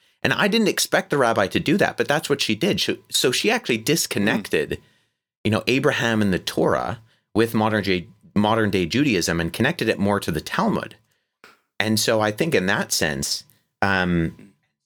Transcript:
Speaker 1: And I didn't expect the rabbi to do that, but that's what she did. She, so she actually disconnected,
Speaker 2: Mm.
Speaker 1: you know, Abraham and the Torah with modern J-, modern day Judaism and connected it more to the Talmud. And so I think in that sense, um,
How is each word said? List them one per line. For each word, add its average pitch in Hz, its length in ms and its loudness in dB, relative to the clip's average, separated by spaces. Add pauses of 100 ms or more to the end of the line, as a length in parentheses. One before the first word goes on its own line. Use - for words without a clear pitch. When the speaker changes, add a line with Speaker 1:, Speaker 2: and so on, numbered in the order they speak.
(220)
Speaker 1:
And 127 100 0
I 202 160 0
didn't 214 200 2
expect - 420 -2
the 147 80 0
rabbi 113 280 2
to 92 140 -2
do 139 160 0
that, - 200 0
but - 120 -2
that's 151 200 0
what 139 120 0
she 110 160 -2
did. 160 240 -2
She, - 180 -2 (100)
so - 220 0
she 196 200 0
actually 226 280 0
disconnected, 107 920 0
Speaker 2:
Mm. 76 80 -6 (680)
Speaker 1:
you 107 80 0
know, 107 160 0
Abraham 123 520 2
and 101 120 2
the 87 80 0
Torah 101 580 -2 (360)
with 113 200 2
modern 107 300 0
J-, 92 240 -2 (260)
modern 107 360 2
day 92 160 2
Judaism 90 540 0
and 85 120 -2
connected 120 360 -2
it 104 120 0
more 101 180 2
to 95 140 -4
the 76 80 -4
Talmud. - 560 -4 (840)
And 107 220 0
so 113 200 2
I 107 120 0
think 156 240 -2
in 92 100 2
that 104 240 -2
sense, - 540 -2 (360)
um, 90 720 0 (360)